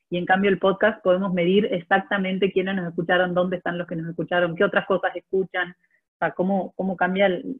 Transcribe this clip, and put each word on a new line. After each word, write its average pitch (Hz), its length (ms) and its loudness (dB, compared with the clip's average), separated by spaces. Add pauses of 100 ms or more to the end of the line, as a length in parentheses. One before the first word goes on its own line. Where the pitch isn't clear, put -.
y 175 100 -2
en 180 60 -2
cambio 196 280 4
el 185 80 -2
podcast 196 420 2
podemos 185 320 2
medir 185 380 4
exactamente 190 800 0
quiénes 190 240 0
nos 175 140 -4
escucharon, 175 440 0
dónde 180 220 0
están 175 200 -6
los 170 120 -8
que 180 80 -8
nos 165 140 -8
escucharon, 170 440 -2
qué 175 80 0
otras 196 240 0
cosas 180 300 -2
escuchan, 180 540 -4
o - 500 -20
sea, 165 100 0
cómo, 190 460 -2
cómo 185 200 -4
cambia 185 300 2
el, - 340 -2